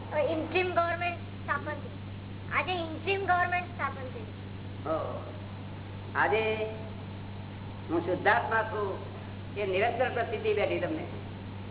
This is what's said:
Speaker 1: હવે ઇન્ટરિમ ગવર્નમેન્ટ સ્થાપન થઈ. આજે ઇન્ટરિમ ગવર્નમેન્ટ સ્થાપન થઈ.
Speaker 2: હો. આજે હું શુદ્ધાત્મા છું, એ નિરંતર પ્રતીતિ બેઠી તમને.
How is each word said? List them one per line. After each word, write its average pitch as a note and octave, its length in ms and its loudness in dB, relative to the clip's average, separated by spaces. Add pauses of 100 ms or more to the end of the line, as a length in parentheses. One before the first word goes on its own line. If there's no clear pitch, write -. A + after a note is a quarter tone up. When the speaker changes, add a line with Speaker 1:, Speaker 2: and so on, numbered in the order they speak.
(120)
Speaker 1:
હવે D4+ 200 4
ઇન્ટરિમ E4+ 420 2
ગવર્નમેન્ટ E4+ 440 2
સ્થાપન - 540 -2
થઈ. - 200 -6 (600)
આજે D4 200 2
ઇન્ટરિમ F4+ 540 0
ગવર્નમેન્ટ F4 400 4
સ્થાપન C#4 480 -4
થઈ. B3+ 60 -8 (680)
Speaker 2:
હો. D#3 380 -2 (880)
આજે A3 520 4 (1200)
હું E3+ 160 2
શુદ્ધાત્મા G#3+ 560 4
છું, G3+ 500 -2 (440)
એ G#3 100 0
નિરંતર A3+ 440 4
પ્રતીતિ G#3+ 440 2
બેઠી F3+ 260 4
તમને. D#3+ 260 0 (640)